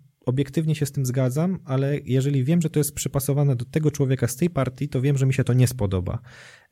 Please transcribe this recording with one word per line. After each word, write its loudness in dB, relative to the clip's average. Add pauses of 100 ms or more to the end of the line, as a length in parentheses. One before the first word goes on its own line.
(260)
obiektywnie 0
się -2
z -6
tym -2
zgadzam, 0
ale -2
jeżeli 0
wiem, 2
że 0
to 0
jest -2
przypasowane 0
do -4
tego 0
człowieka 0
z -6
tej 0
partii, -4
to -2
wiem, 2
że 2
mi 2
się 0
to 0
nie 6
spodoba. -2 (540)